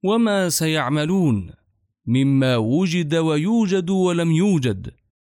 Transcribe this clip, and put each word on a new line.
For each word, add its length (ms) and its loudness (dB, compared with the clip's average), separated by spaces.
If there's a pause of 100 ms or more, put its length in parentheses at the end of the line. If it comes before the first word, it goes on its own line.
وما 440 0
سيعملون، 1000 -2 (560)
مما 500 2
وجد 580 0
ويوجد 760 0
ولم 420 0
يوجد، 580 0 (340)